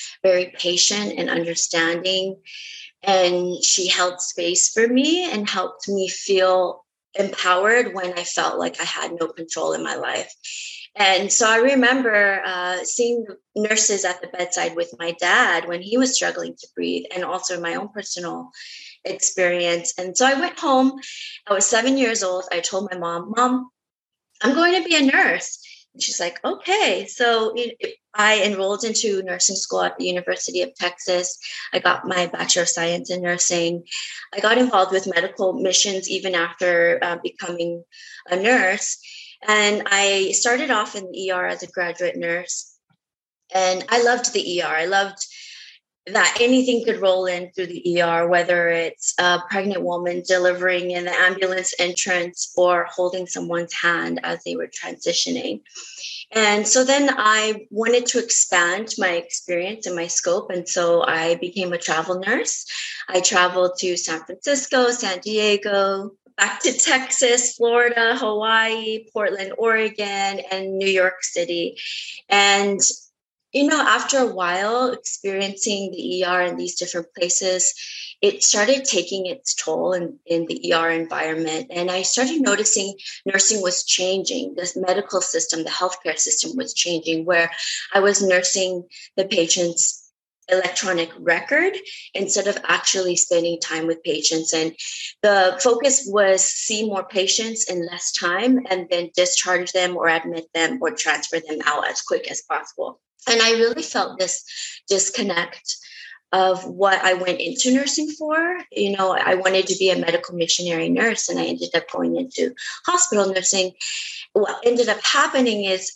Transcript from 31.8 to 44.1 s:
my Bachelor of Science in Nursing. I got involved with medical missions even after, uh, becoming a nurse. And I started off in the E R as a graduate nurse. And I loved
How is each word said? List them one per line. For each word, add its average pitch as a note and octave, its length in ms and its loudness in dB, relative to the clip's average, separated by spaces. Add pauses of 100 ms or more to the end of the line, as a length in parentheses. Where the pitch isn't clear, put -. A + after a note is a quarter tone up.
my F3+ 200 0
Bachelor E3+ 380 0
of F3 40 0
Science F3 420 -2
in F3+ 120 -4
Nursing. F3 600 0 (500)
I G3+ 60 -4
got A3 180 4
involved G3+ 340 4
with F#3+ 140 0
medical F#3 480 0
missions F#3 560 0
even F#3 240 -4
after, E3+ 680 2
uh, F3 220 -2
becoming E3+ 600 -6 (480)
a F3+ 60 0
nurse. G#3 600 2 (500)
And G#3 380 4
I G3 460 2
started B3+ 380 2
off G#3+ 240 0
in F#3+ 160 -10
the F#3 140 -8
E F#3 60 -4
R F3+ 160 -2
as F3 160 -6
a F3+ 40 -14
graduate F3 500 -4
nurse. F3 600 -6 (760)
And F#3 360 2
I A#3+ 140 4
loved B3 300 2